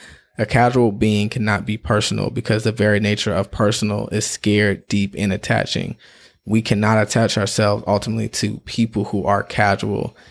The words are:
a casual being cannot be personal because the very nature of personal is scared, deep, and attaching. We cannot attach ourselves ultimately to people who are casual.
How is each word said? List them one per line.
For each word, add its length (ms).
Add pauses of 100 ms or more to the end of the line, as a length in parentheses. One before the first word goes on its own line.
(380)
a 60
casual 460
being 380
cannot 360
be 120
personal 520
because 340
the 80
very 280
nature 340
of 160
personal 600
is 140
scared, 640
deep, 300
and 160
attaching. 640 (480)
We 160
cannot 400
attach 380
ourselves 480
ultimately 420
to 300
people 460
who 200
are 160
casual. 760 (160)